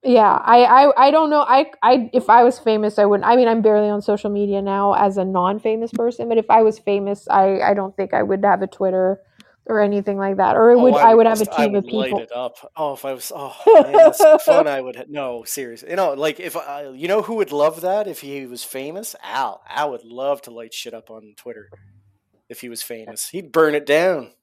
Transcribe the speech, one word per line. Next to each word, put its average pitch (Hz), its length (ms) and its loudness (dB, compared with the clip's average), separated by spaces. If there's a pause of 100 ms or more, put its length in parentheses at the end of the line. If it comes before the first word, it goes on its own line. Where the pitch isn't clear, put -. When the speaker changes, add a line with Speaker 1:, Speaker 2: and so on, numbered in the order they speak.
Speaker 1:
yeah, 240 420 2
I, 240 200 6 (240)
I, 269 180 4
I 277 40 4
don't 311 200 0
know. 294 100 0
I, 277 300 0 (120)
I, 240 300 0
if 240 160 -2
I 233 160 6
was 247 140 0
famous, 214 400 -2
I 208 80 4
wouldn't. 202 200 0
I 233 100 4
mean, 233 120 4
I'm 226 140 0
barely 208 260 2
on 208 140 -4
social 208 260 -4
media 202 320 -4
now 196 320 -2
as 196 240 0
a 190 80 -2
non-famous 208 680 -4
person, 233 360 -6
but 226 80 0
if 220 140 -2
I 226 120 4
was 214 160 0
famous, 202 520 -6
I, 190 320 2
I 208 100 0
don't 196 240 -6
think 190 160 -6
I 196 100 -2
would 196 220 -4
have 202 160 2
a 196 60 -6
Twitter 190 560 -4 (440)
or 214 140 -2
anything 202 380 -2
like 196 200 -4
that. - 180 0
Or 226 160 6
it 247 60 6
Speaker 2:
Oh, 240 40 4
Speaker 1:
would, 247 120 4
Speaker 2:
I 226 160 6
Speaker 1:
I - 0 -
Speaker 2:
would 226 80 6
Speaker 1:
would 226 80 6
have 226 100 0
a 214 80 -2
Speaker 2:
just, 208 80 -10
I 147 140 0
Speaker 1:
team 202 100 -4
of 196 80 -4
Speaker 2:
would - 80 -12
light 131 180 -4
Speaker 1:
people. 123 100 -4
Speaker 2:
it 113 120 -16
up. 123 240 -10 (200)
Oh, 147 180 -6
if - 100 -20
I 135 80 -8
was, 127 220 -14
oh, 139 200 -14 (120)
Speaker 1:
<laughs> 403 160 8
Speaker 2:
man, - 100 -2
that's 220 260 6
the 302 260 6
fun 170 220 4
I 139 140 -4
would 127 160 -12
ha-, 127 120 -16
no, 131 360 -10
seriously. 120 460 -14
You 170 60 -6
know, 185 180 0
like, 147 260 -6
if 170 160 -12
I, 143 340 -12
you 131 180 -12
know 202 140 0
who 214 140 -8
would 202 160 -4
love 156 300 -2
that 202 260 -4
if 170 120 -14
he 139 260 -14
was 120 180 -16
famous? 156 580 -14
Al. 117 460 -8
Al 143 240 -6
would 113 120 -16
love 135 380 -8
to - 80 -20
light 117 240 -20
shit - 200 -14
up 113 160 -20
on 107 260 -20
Twitter 110 320 -20 (800)
if 117 120 -20
he 123 80 -18
was 117 140 -16
famous. 113 460 -16
He'd 170 240 -14
burn 156 220 2
it 147 120 -4
down. 156 460 -2 (100)